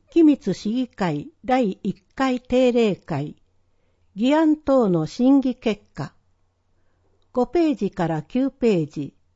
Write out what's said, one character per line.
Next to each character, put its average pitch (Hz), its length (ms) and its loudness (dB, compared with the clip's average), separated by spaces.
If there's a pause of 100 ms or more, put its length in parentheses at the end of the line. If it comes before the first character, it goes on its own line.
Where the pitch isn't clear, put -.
機 330 140 2
密 269 320 2
市 - 160 -6
議 247 160 -4
会 175 460 -6 (120)
第 247 280 0 (100)
一 190 180 -8 (140)
回 262 240 -2
定 247 320 2
例 226 240 0
会。 - 400 -10 (840)
議 247 160 0
案 311 240 2
等 262 320 0
の 160 180 0
審 269 340 2
議 254 160 -4
結 208 260 -6 (100)
果。 - 220 -14 (1200)
五 247 160 -2
ペ 320 240 2
ー - 20 -2
ジ 196 160 -4
か 170 160 -4
ら 160 160 -4
九 262 260 -4
ペ 196 360 0
ー 143 40 -6
ジ、 - 280 -12 (180)